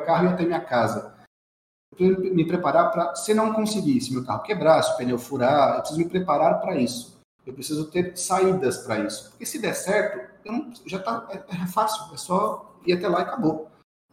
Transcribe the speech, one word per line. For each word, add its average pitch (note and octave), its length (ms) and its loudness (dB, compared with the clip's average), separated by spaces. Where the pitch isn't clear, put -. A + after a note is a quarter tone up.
carro E3+ 200 4
e F3+ 40 4
ir F3+ 40 2
até E3 120 0
minha E3 160 0
casa." A2 560 -2
Eu - 60 -20
preciso F#3 380 2
me D#3+ 100 4
preparar E3+ 460 2
pra, E3+ 240 -2
se - 180 -2
não A3 180 2
conseguir, F#3 480 0
se B2+ 140 -4
meu B2+ 100 -4
carro G#2+ 200 -6
quebrar, D#3 400 4
se - 100 0
o - 40 -2
pneu B2+ 200 -2
furar, C3+ 580 2
eu - 60 -2
preciso D#3 180 -4
me E3+ 80 2
preparar E3 540 2
pra F#3 180 -2
isso. - 380 -4
Eu B2+ 80 -12
preciso D3+ 360 -6
ter F3+ 260 -2
saídas F#3 720 2
pra A2 140 -2
isso. - 320 -6
Porque - 140 -18
se - 140 -8
der G3 140 -2
certo, - 580 -2
eu G#3+ 60 -10
não, B3+ 200 -6
já F#3 140 -8
tá, A3+ 320 -6
é, F#3+ 60 -10
é F3+ 40 -4
fácil, A3 460 -2
é C3+ 40 -14
só - 680 -2
ir F3 80 2
até F3+ 140 0
lá F3 120 2
e - 40 0
acabou. D#3 460 -2